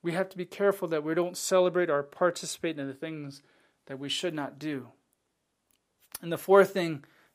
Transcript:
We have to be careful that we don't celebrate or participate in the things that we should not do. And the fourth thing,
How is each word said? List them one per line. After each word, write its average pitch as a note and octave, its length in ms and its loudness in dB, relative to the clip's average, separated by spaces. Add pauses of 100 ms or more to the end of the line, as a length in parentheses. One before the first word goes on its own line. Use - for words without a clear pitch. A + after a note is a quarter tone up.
We E3+ 120 -4
have F#3 160 -2
to - 80 -18
be F3+ 80 -8
careful G3 420 0
that D#3+ 160 -2
we D#3+ 100 -2
don't F3+ 240 -2
celebrate F3+ 520 2
or C#3+ 140 2
participate E3+ 760 -2
in C#3 80 -6
the C3+ 60 -8
things D3 500 -12 (420)
that C3+ 140 -12
we C#3+ 80 -8
should E3 260 -2
not C#3+ 240 -6
do. C3+ 360 -8 (1300)
And E3+ 100 -6
the D#3 60 -2
fourth G3 340 8
thing, E3 320 -2 (320)